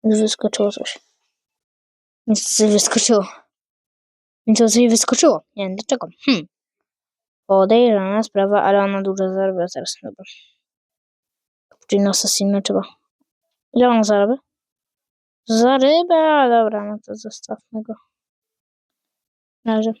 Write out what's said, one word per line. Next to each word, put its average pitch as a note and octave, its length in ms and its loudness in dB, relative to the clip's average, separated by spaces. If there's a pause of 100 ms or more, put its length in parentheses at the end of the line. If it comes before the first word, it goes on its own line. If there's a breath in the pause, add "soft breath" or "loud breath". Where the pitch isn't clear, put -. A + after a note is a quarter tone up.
Już G#3+ 160 2
wyskoczyło G#3+ 520 -2
coś. - 280 -12 (1300)
Więc - 280 -2
coś G#3+ 160 2
wyskoczyło. G#3 540 0 (1200 loud breath)
Więc A3 120 4
coś A#3 300 4
wyskoczyło. A#3 520 0 (140)
Nie G3 120 -8
wiem F#3 80 -8
dlaczego. A3+ 320 -8 (180)
Hmm. G3+ 200 0 (1000)
Podejrzana G#3 760 2
sprawa, G3+ 400 0
ale G3+ 160 2
ona G3 220 -2
dużo F#3+ 280 -4
zarabia F#3+ 440 -4
teraz. - 300 -10
Dobra. - 200 -16 (1500)
Cappuccino G3+ 400 -2
Assassino G3 520 -2
trzeba. G3 200 -4 (920)
Ile B3 160 4
on A3+ 140 2
zarabia? G#3 320 2 (1080)
Za A#3 320 2
rybę? D#4+ 380 2
A D4+ 340 2
dobra, G#3+ 420 0
no G#3+ 140 -10
to G#3 100 -14
zostawmy A3 720 -14
go. A3+ 60 -12 (1700)
Na A3 100 0
razie. A3 240 -2